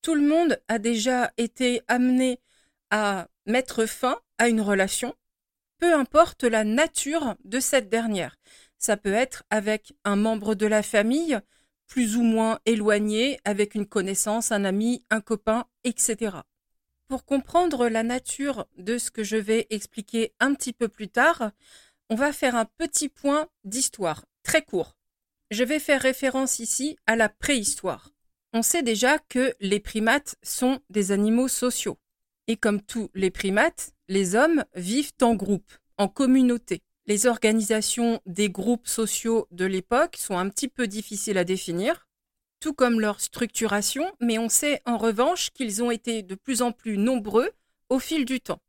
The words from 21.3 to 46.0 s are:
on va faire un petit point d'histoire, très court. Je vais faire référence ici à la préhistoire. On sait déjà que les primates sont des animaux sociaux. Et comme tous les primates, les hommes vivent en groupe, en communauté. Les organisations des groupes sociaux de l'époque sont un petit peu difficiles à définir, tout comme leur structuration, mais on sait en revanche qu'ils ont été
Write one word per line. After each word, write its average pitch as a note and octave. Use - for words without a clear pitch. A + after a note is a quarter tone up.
on A3
va C#4
faire B3+
un A3+
petit D4+
point D4
d'histoire, G3
très -
court. -
Je A3
vais D4
faire C#4+
référence C4
ici C4
à A3
la A3
préhistoire. -
On A3+
sait E4+
déjà B3
que B3+
les G3+
primates A3+
sont B3+
des G3
animaux A3
sociaux. -
Et A3+
comme G#3
tous G#3
les F#3+
primates, G#3
les F#3+
hommes D4
vivent G3+
en A#3
groupe, G3
en G3+
communauté. B3
Les G#3
organisations A3+
des G3
groupes G3+
sociaux A3+
de F3+
l'époque A#3
sont -
un F#3
petit C4
peu B3
difficiles G3+
à F3+
définir, F#3
tout D#4
comme A#3+
leur G#3
structuration, A3+
mais A#3
on A3+
sait D4
en A#3+
revanche A3+
qu'ils A3
ont A#3+
été A3+